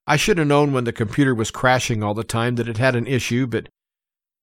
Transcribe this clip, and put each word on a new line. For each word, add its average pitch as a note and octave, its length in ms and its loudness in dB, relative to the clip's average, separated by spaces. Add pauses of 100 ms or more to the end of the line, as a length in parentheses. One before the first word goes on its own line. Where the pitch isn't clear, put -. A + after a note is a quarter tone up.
I D3+ 100 2
should F3+ 220 2
have D3+ 100 2
known C#3+ 240 4
when B2+ 120 0
the A#2 80 -4
computer B2+ 420 0
was A2 160 -2
crashing B2 520 0
all G#2 120 0
the A2 100 -6
time A#2+ 320 -2
that A#2 120 -4
it A2+ 100 -6
had B2+ 180 2
an A#2 100 -2
issue, B2+ 400 -2
but A2+ 220 -4 (760)